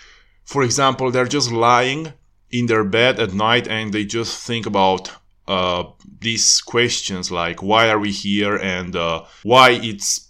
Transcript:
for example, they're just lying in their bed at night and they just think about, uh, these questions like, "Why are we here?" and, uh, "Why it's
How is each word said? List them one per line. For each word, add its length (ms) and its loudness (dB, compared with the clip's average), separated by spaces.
for 160 -2
example, 480 0
they're 160 0
just 260 -2
lying 640 2
in 140 -2
their 180 2
bed 380 2
at 140 -2
night 340 0
and 240 -6
they 140 -4
just 400 -8
think 180 -6
about, 480 0
uh, 380 -2
these 440 0
questions 680 -2
like, 320 -4
"Why 280 4
are 100 2
we 100 -2
here?" 460 -2
and, 400 -6
uh, 280 -4
"Why 300 6
it's 580 -6